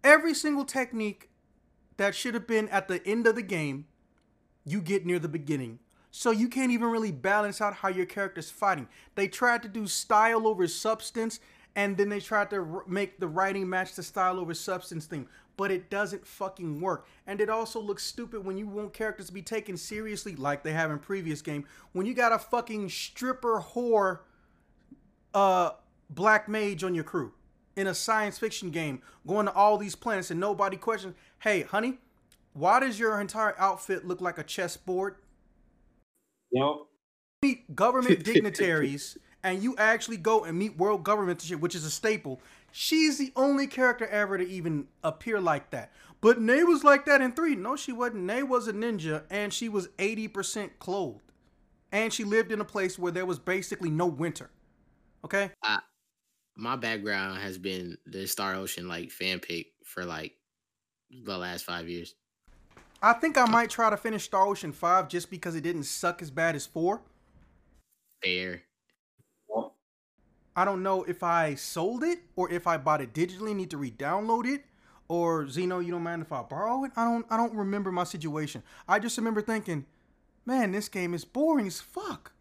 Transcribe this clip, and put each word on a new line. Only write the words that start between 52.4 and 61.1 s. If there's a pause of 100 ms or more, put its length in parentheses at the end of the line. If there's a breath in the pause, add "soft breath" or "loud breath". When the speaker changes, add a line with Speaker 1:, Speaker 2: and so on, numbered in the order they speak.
Speaker 1:
in
a
place
where
there
was
basically
no
winter. (720)
Okay? (120)
Speaker 3:
Uh, (800)
my
background
has
been
the
Star
Ocean,
like,
fan
pick (160)
for,
like, (760)
the